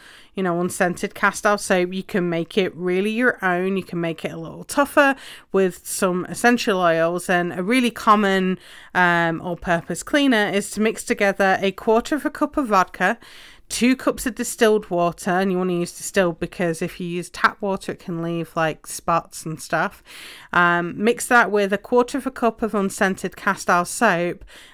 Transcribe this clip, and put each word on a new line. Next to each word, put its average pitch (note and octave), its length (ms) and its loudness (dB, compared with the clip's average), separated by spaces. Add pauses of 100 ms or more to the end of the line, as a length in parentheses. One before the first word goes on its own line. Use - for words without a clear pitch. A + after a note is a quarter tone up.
(360)
you G3 80 -2
know, F3 160 0
unscented F3+ 560 -2
castile G#3 420 2
soap, F3+ 340 0
you F#3+ 120 -6
can F3+ 260 -2
make E3+ 260 -4
it F#3 200 0
really F3+ 340 0
your A#3 340 0
own. F#3 320 0
You F#3 60 -2
can F3 180 -6
make E3 240 -4
it D3 60 -6
a D#3+ 60 -10
little E3 260 -12
tougher C#4 540 2 (340)
with F#3+ 340 0
some F3+ 420 -2
essential A#3 520 0
oils. E3+ 500 2
And F3 240 0
a F3+ 120 -4
really A#3+ 260 2
common, F#3+ 720 2 (340)
um, E3+ 460 2
all-purpose E3+ 640 -4
cleaner B3+ 460 2
is G3+ 220 -2
to G3+ 80 -4
mix A3 220 0
together G3 580 2
a F#3+ 120 0
quarter A3+ 420 0
of C#4 100 -2
a D#4 60 -2
cup D4 260 -4
of C#4 120 0
vodka, G#3 500 2 (500)
two B3 260 2
cups - 300 -2
of A#3 100 -4
distilled G#3+ 540 2
water, F3 420 0
and F#3+ 220 2
you F3+ 60 0
wanna F3+ 160 0
use F3 180 -4
distilled F3 480 -2
because E3+ 400 -4
if F3 180 -6
you F3+ 80 -8
use E3+ 220 -6
tap - 320 -2
water, G3 320 -4
it G#3 60 -14
can E3 240 -8
leave, E3 340 -6
like, D#3+ 300 -2
spots - 580 -4
and D#3+ 160 -10
stuff. - 420 -4 (520)
Um, F3 420 2
mix A#3+ 300 0
that A#3 240 6
with G3+ 240 2
a - 20 2
quarter B3 400 0
of C4 100 -6
a C4 40 -4
cup A3+ 320 -2
of G#3+ 120 -2
unscented F#3+ 640 -2
castile F3+ 480 0
soap, F3 580 0 (320)